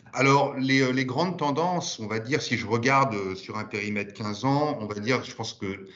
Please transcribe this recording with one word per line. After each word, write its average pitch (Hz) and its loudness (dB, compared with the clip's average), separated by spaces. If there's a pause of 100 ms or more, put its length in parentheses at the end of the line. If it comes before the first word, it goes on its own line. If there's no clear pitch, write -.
(120)
Alors, 135 4
les, 135 4
euh, 127 4
les 131 0
grandes 165 0
tendances, 160 0
on 110 -8
va 107 -2
dire, 131 -2
si - -2
je 104 -6
regarde, 120 4
euh, 95 -2
sur 104 -10
un 107 -6
périmètre 104 -4
quinze 104 -6
ans, 143 2
on 107 -6
va 104 -6
dire, 120 0
je - -14
pense 113 -8
que 98 -8